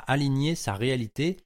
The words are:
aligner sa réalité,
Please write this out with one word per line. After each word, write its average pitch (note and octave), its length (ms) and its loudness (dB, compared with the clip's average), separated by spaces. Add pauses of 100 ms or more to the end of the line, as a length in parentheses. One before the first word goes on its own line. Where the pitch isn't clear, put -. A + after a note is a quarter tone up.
(120)
aligner C#3 440 2
sa - 180 -4
réalité, B2+ 720 -2